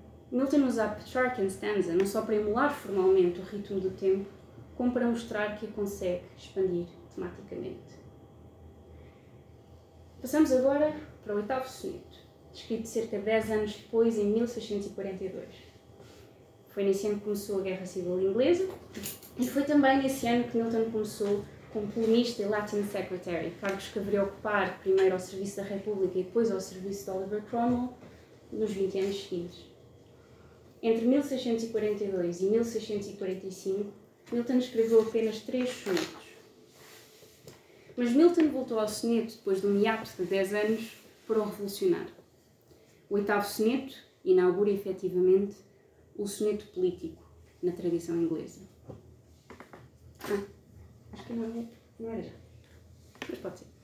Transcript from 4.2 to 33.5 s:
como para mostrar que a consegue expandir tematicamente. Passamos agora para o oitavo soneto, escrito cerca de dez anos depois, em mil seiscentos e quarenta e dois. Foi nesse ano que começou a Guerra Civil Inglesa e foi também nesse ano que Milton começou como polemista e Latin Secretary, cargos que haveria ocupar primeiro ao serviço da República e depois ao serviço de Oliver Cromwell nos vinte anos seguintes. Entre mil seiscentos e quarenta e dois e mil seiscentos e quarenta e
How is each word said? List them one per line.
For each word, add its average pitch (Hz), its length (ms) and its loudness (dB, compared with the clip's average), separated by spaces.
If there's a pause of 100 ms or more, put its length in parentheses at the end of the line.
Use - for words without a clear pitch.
como 247 160 2
para 247 120 2
mostrar 214 520 -2
que - 80 -8
a 208 60 -8
consegue 196 520 -2 (140)
expandir 175 480 0 (280)
tematicamente. - 840 -10 (2250)
Passamos 285 320 4
agora 285 420 4 (280)
para 208 100 -6
o 208 40 -2
oitavo 262 300 -4
soneto, - 500 -12 (360)
escrito - 340 -6
cerca 220 320 -4
de 196 60 -8
dez 220 260 2
anos 214 220 0
depois, 226 440 2
em 208 100 2
mil 226 200 4
seiscentos 208 400 -6
e - 40 -12
quarenta 190 300 -8
e 190 60 -4
dois. - 260 -12 (1160)
Foi 202 160 -2
nesse 196 220 4
ano 208 100 0
que - 80 -10
começou 208 340 -2
a 180 40 -2
Guerra 185 220 -4
Civil 180 360 -4
Inglesa 285 480 4 (680)
e 247 80 0
foi 277 180 0
também 277 380 6
nesse 262 260 -2
ano 240 180 2
que - 100 -6
Milton 226 360 0
começou 202 520 -2 (300)
como 208 140 -4
polemista 226 540 2
e 196 40 -2
Latin 208 380 0
Secretary, 180 760 -4
cargos 196 300 -6
que 214 100 -6
haveria 202 240 2
ocupar 202 560 -2
primeiro 190 340 6
ao 185 60 0
serviço 196 380 -8
da 202 60 -6
República 196 540 -2
e 180 60 2
depois 220 260 2
ao 190 120 -2
serviço 190 500 -8
de 190 60 -4
Oliver 202 260 -4
Cromwell 247 500 0 (560)
nos 208 220 -2
vinte 190 260 -2
anos 196 240 -2
seguintes. - 480 -8 (1120)
Entre 226 220 2
mil 277 160 6
seiscentos 233 420 -2
e 226 40 -4
quarenta 208 360 -2
e 196 40 0
dois 175 340 -2
e 190 40 4
mil 226 180 4
seiscentos 208 440 -4
e - 60 -10
quarenta 185 320 -6
e 185 60 -8